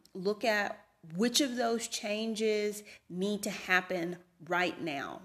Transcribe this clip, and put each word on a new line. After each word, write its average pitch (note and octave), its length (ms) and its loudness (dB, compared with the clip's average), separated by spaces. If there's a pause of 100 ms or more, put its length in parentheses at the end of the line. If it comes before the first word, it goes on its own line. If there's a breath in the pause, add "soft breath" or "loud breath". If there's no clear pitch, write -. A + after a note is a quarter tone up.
(140)
look G3+ 300 -2
at G#3 340 2 (360)
which A#3+ 260 4
of B3 160 2
those A#3 320 0
changes G#3+ 920 0 (260 loud breath)
need G3 360 0
to G#3+ 60 -2
happen F3+ 680 0 (320)
right F3 320 2
now. C3+ 440 -6